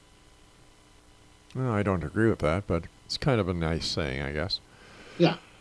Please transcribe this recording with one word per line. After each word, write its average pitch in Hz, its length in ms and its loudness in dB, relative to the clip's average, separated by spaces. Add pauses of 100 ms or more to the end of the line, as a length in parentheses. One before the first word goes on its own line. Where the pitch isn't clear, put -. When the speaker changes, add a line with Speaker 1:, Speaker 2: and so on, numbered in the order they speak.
(1500)
Speaker 1:
Well, 127 180 -2
I 104 100 2
don't 92 220 0
agree 104 240 2
with 101 120 2
that, 85 260 2
but 85 180 0 (220)
it's - 100 -6
kind 127 240 2
of 90 80 0
a 90 60 0
nice 82 320 -2
saying, 69 340 -2
I 69 120 -4
guess. 78 280 -4 (560)
Speaker 2:
Yeah. 170 200 4 (240)